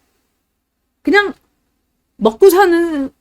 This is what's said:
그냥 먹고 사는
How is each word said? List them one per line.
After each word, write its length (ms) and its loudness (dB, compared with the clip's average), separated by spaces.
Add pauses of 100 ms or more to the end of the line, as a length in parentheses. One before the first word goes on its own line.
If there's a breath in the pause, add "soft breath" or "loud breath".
(1040)
그냥 320 -2 (840)
먹고 340 2
사는 600 -2 (100)